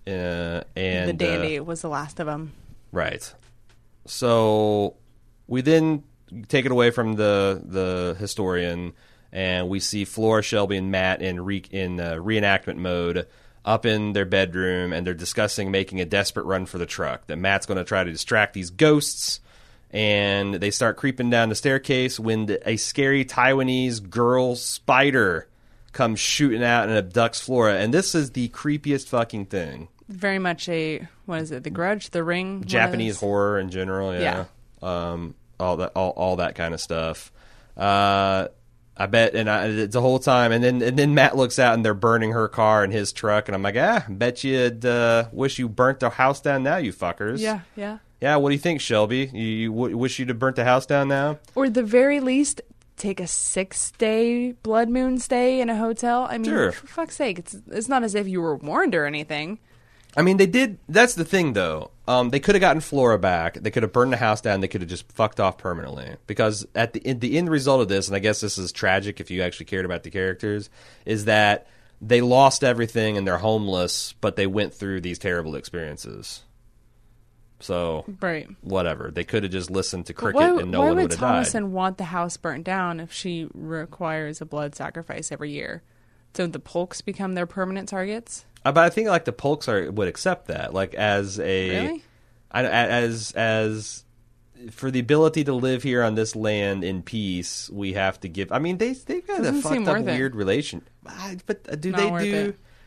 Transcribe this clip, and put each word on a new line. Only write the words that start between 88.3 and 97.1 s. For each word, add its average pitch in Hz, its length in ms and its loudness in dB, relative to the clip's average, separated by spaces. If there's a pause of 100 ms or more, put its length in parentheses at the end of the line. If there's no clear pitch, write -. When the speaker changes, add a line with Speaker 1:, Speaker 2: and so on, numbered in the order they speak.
Speaker 1:
Uh, 139 80 2
but 165 120 8
I 170 60 6
think, 220 180 0
like, 175 180 2
the 123 60 -2
Polks 147 360 -2
are, 95 240 0
would 98 160 0
accept - 400 -4
that, 80 260 -6
like, 95 200 -2
as 101 460 0
a, 92 300 0 (180)
Speaker 2:
Really? 320 160 -8 (480)
Speaker 1:
I, 123 100 -2
a-, 123 80 0
as, 117 640 0
as 110 720 -2 (680)
for 131 200 -6
the 127 80 0
ability 151 460 4
to 139 80 0
live 127 280 0
here 123 220 2
on 110 100 2
this 110 220 -2
land 101 480 0
in 92 180 -4
peace, 95 680 -6